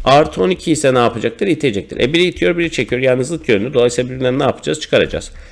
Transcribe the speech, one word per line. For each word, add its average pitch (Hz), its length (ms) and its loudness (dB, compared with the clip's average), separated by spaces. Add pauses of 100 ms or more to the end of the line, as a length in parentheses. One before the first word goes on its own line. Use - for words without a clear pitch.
Artı 151 400 2
on 185 60 2
iki 175 220 -2
ise 143 220 2
ne 127 40 4
yapacaktır? 117 500 0
İtecektir. 123 520 -2
E, 131 140 0
biri 170 100 4
itiyor, 175 340 0
biri 170 140 -2
çekiyor. 123 300 -2
Yani 127 220 2
zıt 156 260 -6
yönlü. 110 240 2
Dolayısıyla 123 360 2
birbirlerinden 127 300 -2
ne 143 40 0
yapacağız? 147 360 -2
Çıkaracağız. - 520 -2 (200)